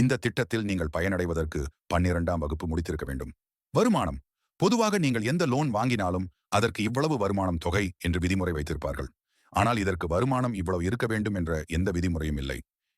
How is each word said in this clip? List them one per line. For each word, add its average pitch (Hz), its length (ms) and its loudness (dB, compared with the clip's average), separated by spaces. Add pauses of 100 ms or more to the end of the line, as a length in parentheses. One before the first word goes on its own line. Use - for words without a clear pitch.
இந்த 127 240 4
திட்டத்தில் 113 460 0
நீங்கள் 82 260 -2
பயனடைவதற்கு 85 640 0 (320)
பன்னிரண்டாம் 85 520 2
வகுப்பு 78 260 -4
முடித்திருக்க 80 400 -4
வேண்டும். 67 200 -6 (480)
வருமானம், 135 400 2 (400)
பொதுவாக 214 460 4
நீங்கள் 117 280 2
எந்த 175 200 2
லோன் 143 240 0
வாங்கினாலும் 95 520 0 (280)
அதற்கு 107 320 0
இவ்வளவு 143 340 0
வருமானம் 95 440 0
தொகை 98 180 0 (220)
என்று 90 180 0
விதிமுறை 90 340 0
வைத்திருப்பார்கள். 71 520 -6 (420)
ஆனால் 110 320 2
இதற்கு 90 220 -2 (100)
வருமானம் 123 440 0
இவ்வளவு 87 300 -2
இருக்க 117 240 -2
வேண்டும் 104 260 -2
என்ற 80 220 -2 (160)
எந்த 92 200 0
விதிமுறையும் 78 440 -2
இல்லை. 64 180 -6 (360)